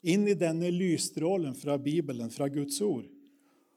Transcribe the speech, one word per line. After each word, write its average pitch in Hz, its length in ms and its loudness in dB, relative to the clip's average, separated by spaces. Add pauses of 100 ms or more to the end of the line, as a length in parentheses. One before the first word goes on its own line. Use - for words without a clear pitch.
inn 196 240 4
i 202 80 4
denne 165 320 0
lysstrålen 170 880 0
fra 143 240 0
Bibelen, 143 480 -2
fra 139 240 -4
Guds 143 320 -2
ord. 147 220 -2 (680)